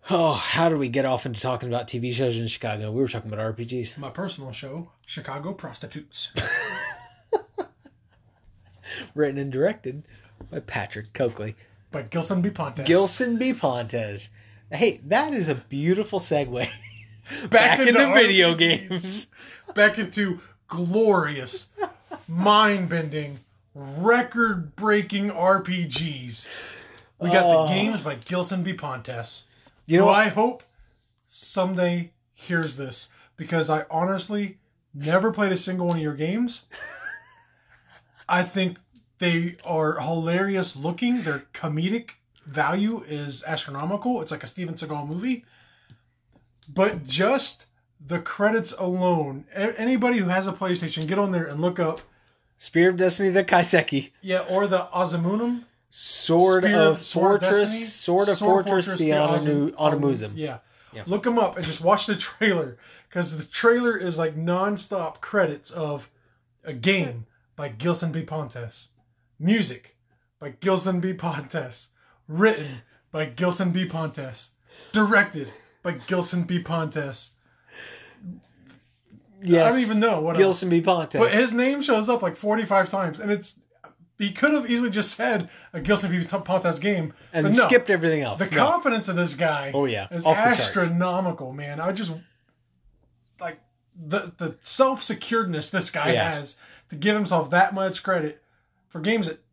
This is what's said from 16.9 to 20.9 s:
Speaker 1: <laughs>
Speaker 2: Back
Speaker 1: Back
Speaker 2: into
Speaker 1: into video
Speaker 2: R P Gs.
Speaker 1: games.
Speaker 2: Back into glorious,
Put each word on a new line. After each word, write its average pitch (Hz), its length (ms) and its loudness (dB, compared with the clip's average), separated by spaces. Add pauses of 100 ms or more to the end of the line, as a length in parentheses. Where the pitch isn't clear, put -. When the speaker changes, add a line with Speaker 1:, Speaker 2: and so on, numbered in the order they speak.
Speaker 1:
<laughs> - 340 -16
Speaker 2:
Back - 80 -10
Speaker 1:
Back 226 300 6
Speaker 2:
into 240 220 8
Speaker 1:
into 269 120 6
video 196 380 8
Speaker 2:
R 165 60 2
P 165 200 4
Gs. - 120 -10
Speaker 1:
games. 185 380 -6 (460)
Speaker 2:
Back 208 240 4
into 190 420 -2 (280)
glorious, 175 1040 0 (580)